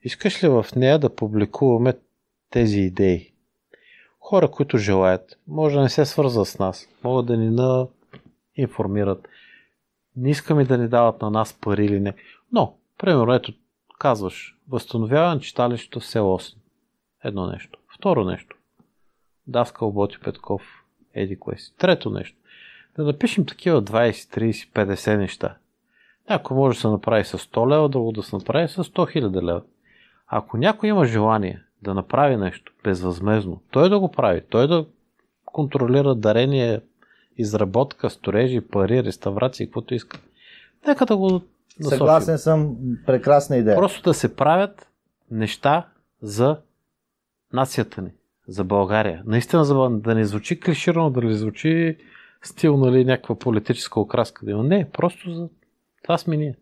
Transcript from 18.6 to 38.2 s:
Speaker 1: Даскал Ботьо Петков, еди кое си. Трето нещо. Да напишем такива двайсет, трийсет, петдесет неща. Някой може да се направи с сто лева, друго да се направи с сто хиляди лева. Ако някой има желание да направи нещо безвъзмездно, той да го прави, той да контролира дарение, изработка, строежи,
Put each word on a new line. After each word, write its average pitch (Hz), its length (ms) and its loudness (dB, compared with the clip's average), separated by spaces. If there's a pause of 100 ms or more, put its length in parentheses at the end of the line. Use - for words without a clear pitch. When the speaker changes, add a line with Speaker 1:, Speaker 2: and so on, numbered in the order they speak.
Speaker 1:
Даскал 120 460 -4
Ботьо 101 320 -4
Петков, - 380 -8 (520)
еди 98 240 -6
кое - 200 -10
си. - 200 -20
Трето 170 320 0
нещо. - 280 -10 (580)
Да 156 80 -4
напишем 147 420 0
такива 160 360 0
двайсет, 110 480 0
трийсет, 110 440 -4
петдесет 104 440 0
неща. - 380 -6 (720)
Някой 147 260 -2
може 135 200 2
да - 40 -14
се 113 80 0
направи 107 360 0
с - 140 -10
сто 117 300 -2
лева, 151 200 4
друго 117 240 -2
да 107 100 -8
се - 140 -10
направи 147 320 -2
с 175 160 -6
сто 175 220 -2
хиляди 98 360 -2
лева. 87 200 -2 (640)
Ако - 300 -6
някой 214 320 0
има 196 160 4
желание 110 580 0 (200)
да 98 120 -6
направи 127 420 0
нещо - 360 -6 (120)
безвъзмездно, 92 760 -2 (100)
той 156 180 4
да 202 120 2
го 185 100 -2
прави, 95 400 0
той 123 180 2
да 165 180 0 (580)
контролира 139 720 0
дарение, 117 640 2 (560)
изработка, 107 720 -2
строежи, 117 500 -2